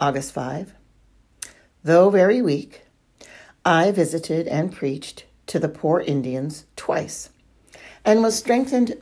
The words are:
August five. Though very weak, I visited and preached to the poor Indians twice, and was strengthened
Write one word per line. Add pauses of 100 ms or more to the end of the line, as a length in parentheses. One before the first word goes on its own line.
August
five. (1080)
Though
very
weak, (840)
I
visited
and
preached (220)
to
the
poor
Indians (120)
twice, (760)
and
was
strengthened